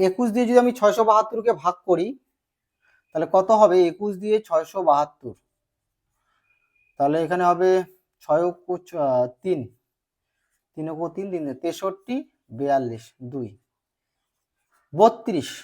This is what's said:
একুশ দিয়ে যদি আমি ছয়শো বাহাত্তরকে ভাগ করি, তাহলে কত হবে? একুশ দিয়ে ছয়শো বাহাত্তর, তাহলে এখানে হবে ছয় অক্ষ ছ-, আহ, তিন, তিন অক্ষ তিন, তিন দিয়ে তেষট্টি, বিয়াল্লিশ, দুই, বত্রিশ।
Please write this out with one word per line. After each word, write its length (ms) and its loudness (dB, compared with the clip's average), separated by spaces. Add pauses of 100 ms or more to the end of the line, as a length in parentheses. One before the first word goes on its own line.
একুশ 260 0
দিয়ে 180 0
যদি 100 4
আমি 200 4
ছয়শো 260 2
বাহাত্তরকে 480 2 (100)
ভাগ 120 0 (120)
করি, 200 0 (1000)
তাহলে 260 -6
কত 160 2 (120)
হবে? 160 6 (140)
একুশ 220 -6 (100)
দিয়ে 140 0 (100)
ছয়শো 360 -2
বাহাত্তর, 520 0 (1700)
তাহলে 220 0
এখানে 220 -2
হবে 260 2 (520)
ছয় 280 0
অক্ষ 160 -14 (200)
ছ-, 180 -10
আহ, 220 2 (140)
তিন, 200 -2 (1160)
তিন 140 -8
অক্ষ 120 -8 (120)
তিন, 160 -8
তিন 140 -6
দিয়ে 180 -8
তেষট্টি, 540 -6 (420)
বিয়াল্লিশ, 460 -2 (280)
দুই, 160 -8 (1400)
বত্রিশ। 580 2 (140)